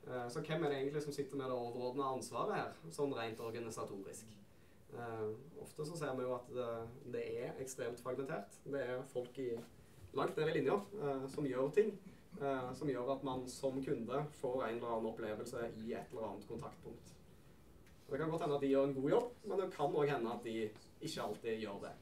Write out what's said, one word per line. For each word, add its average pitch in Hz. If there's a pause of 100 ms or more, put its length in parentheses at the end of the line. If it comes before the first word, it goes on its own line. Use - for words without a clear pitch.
Eh, 123
så 147
hvem 160
er 143
det 139
egentlig 143
som 147
sitter 143
med 131
det 127
overordnede 123
ansvaret 120
her, - (160)
sånn 143
rent 113
organisatorisk? 113 (640)
Eh, 113 (320)
ofte -
så 165
ser 147
vi 127
jo 127
at 123
det, 120 (400)
det 120 (160)
er 131
ekstremt 123
fragmentert. 127
Det 139
er 127
folk -
i, 123 (640)
langt 139
ned 156
i 165
linja, 143 (200)
eh, 139
som 143
gjør 131
ting, 208 (480)
eh, 135
som 147
gjør 127
at 135
man 131
som 131
kunde 127 (160)
får 127
en 113
eller 120
annen 113
opplevelse 113 (140)
i 113
et 117
eller 110
annet 101
kontaktpunkt. - (960)
Det 135
kan 160
godt 165
hende 147
at 139
de 139
gjør 135
en 135
god 135
jobb, 233 (160)
men 190
det 180
kan 180
også 147
hende 117
at 107
de 113 (440)
ikke 131
alltid 110
gjør 98
det. -